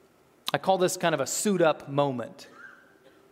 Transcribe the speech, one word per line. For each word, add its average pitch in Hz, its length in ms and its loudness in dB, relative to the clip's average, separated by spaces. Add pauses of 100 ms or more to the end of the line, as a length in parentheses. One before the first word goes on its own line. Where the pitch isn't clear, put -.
(520)
I - 60 0
call 190 200 0
this 175 180 0
kind 170 180 0
of 143 60 0
a 131 60 -2
suit 190 360 0
up 151 260 2
moment. 139 600 -2 (840)